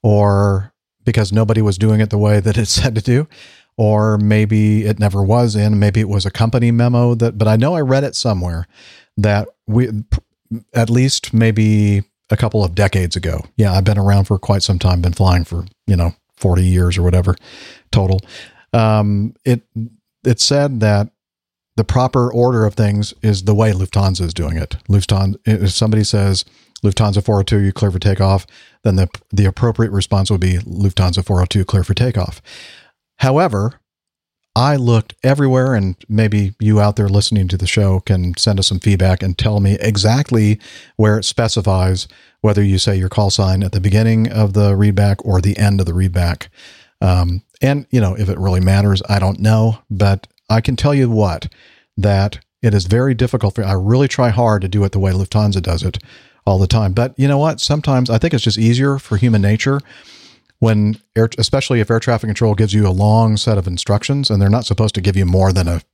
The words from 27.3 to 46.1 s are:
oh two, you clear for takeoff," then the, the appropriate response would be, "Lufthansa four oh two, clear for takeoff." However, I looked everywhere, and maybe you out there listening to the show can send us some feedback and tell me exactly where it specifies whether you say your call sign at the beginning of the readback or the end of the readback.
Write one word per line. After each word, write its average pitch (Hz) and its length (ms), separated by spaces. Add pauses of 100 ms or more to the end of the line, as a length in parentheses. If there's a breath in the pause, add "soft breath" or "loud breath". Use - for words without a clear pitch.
oh - 20
two, 101 180
you 98 120
clear 104 180
for 92 80
takeoff," 95 480 (380 loud breath)
then 98 120
the, 95 120 (240)
the 101 140
appropriate 113 440
response 98 400
would 95 100
be, 92 180
"Lufthansa 92 680
four 92 180
oh 92 40
two, 95 180
clear 95 200
for 95 100
takeoff." 120 460 (800 loud breath)
However, 131 600 (760)
I 139 200
looked 117 460
everywhere, 131 520
and 98 220 (120)
maybe 104 500
you 107 220
out 104 160
there 104 120
listening 101 400
to 92 80
the 92 100
show 95 340
can 90 360
send 101 220
us - 100
some - 120
feedback 92 420
and 92 140
tell 104 240
me 98 200
exactly 107 800 (380 loud breath)
where 107 220
it 98 60
specifies 95 840 (320 soft breath)
whether 104 220
you 98 160
say 98 180
your 92 140
call 101 200
sign 95 320
at 90 100
the 95 80
beginning 110 520
of 104 220
the 101 180
readback 101 520
or 92 160
the 101 180
end 101 220
of 90 60
the 85 60
readback. 90 560 (540 loud breath)